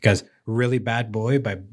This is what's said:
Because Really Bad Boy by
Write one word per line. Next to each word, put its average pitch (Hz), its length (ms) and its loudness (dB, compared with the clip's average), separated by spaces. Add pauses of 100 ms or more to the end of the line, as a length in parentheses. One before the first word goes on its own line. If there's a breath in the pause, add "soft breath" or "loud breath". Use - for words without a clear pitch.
Because 104 220 4 (220 soft breath)
Really 120 340 0
Bad 117 320 -2
Boy 113 260 0
by 104 200 -2 (160)